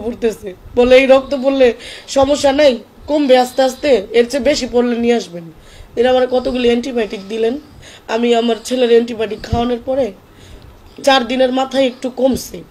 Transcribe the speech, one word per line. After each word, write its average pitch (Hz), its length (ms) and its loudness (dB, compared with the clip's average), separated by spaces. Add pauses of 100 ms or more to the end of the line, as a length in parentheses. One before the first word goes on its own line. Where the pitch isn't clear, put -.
পড়তেছে।" 208 500 -6 (220)
বলে, 247 200 6
"এই 269 100 6
রক্ত 269 360 2
পড়লে 262 320 2 (340)
সমস্যা 277 440 2
নাই, 277 260 4 (280)
কমবে 285 320 4
আস্তে 247 240 0
আস্তে, 254 480 0
এর 233 200 2
চেয়ে 269 120 -4
বেশি 254 300 0
পড়লে 240 240 0
নিয়ে 233 180 0
আসবেন।" 175 380 -8 (440)
এরা 240 140 2
আমার 254 160 2
কতগুলি 247 420 -2
অ্যান্টিবায়োটিক 233 600 -4
দিলেন। 226 300 -4 (500)
আমি 233 260 0
আমার 233 300 0
ছেলের 247 240 -2
অ্যান্টিবায়োটিক 226 540 0
খাওয়ানোর 240 420 -2
পরে 262 280 -2 (920)
চার 262 240 2
দিনের 254 260 0
মাথায় 262 340 0
একটু 247 240 -6
কমছে 240 600 -4